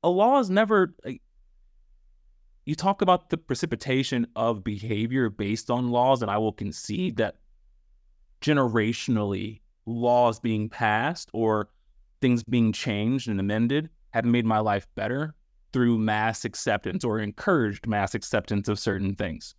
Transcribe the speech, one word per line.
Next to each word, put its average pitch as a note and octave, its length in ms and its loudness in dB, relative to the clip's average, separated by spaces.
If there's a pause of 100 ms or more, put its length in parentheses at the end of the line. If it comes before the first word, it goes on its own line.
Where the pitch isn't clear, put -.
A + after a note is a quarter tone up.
A E3+ 40 4
law G#3+ 300 4
is A3 100 2
never, G3 460 4 (100)
like, - 180 -10 (1400)
you D#3 100 -4
talk G3 260 -2
about F3+ 280 2
the E3 80 -2
precipitation B2+ 1000 -2
of A2+ 260 0
behavior A2+ 680 -2
based G#2 440 -4
on B2 180 0
laws, B2 320 2
and G2+ 80 -2
I G#2 80 0
will A2 140 0
concede G#2+ 640 -6
that G#2+ 240 -2 (1000)
generationally, A2 1200 0 (260)
laws A#2+ 520 2
being A2 300 -2
passed A#2 640 -2
or G#2+ 380 0 (500)
things B2 220 2
being A#2 300 2
changed A#2+ 560 -2
and G2+ 100 -2
amended A#2 520 0 (220)
have A2+ 120 -2
made A#2+ 220 2
my A2+ 120 2
life A#2 360 0
better C3+ 400 -4 (400)
through A#2+ 240 4
mass G#2+ 480 0
acceptance - 580 -2
or A2+ 140 0
encouraged G#2+ 680 -2
mass G#2 280 0
acceptance G#2 520 -2
of G#2 120 -2
certain G2 360 -2
things. E2+ 440 -8